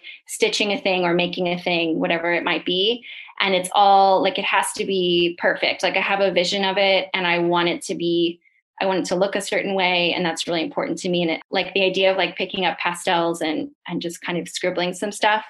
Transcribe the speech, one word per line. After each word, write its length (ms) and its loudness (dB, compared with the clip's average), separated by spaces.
stitching 440 0
a 100 -2
thing 220 0
or 100 2
making 340 -2
a 120 -2
thing, 400 0
whatever 340 0
it 100 0
might 220 -2
be. 400 0
And 140 2
it's 200 0
all, 500 6
like, 160 0
it 60 -4
has 280 0
to 120 -4
be 520 2
perfect. 460 0
Like, 140 0
I 40 2
have 180 0
a 120 2
vision 340 0
of 120 0
it, 360 2
and 140 -2
I 100 2
want 320 2
it 140 -4
to 120 -6
be, 440 0
I 60 0
want 120 0
it 60 -2
to 100 -2
look 200 0
a 60 -2
certain 340 -2
way. 380 2
And 120 -2
that's 220 -4
really 160 -2
important 360 -4
to 100 -4
me. 120 0
And 80 0
it, 120 -4
like, 240 -4
the 80 2
idea 260 2
of, 80 2
like, 200 -2
picking 280 -4
up 140 0
pastels 600 0
and, 300 -4
and 140 -6
just 200 -10
kind 180 -4
of 100 -10
scribbling 460 -4
some 160 -6
stuff, 380 0